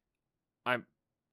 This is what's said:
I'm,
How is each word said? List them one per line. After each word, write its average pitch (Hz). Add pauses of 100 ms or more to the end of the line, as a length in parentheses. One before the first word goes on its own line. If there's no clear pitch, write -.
(640)
I'm, 123 (480)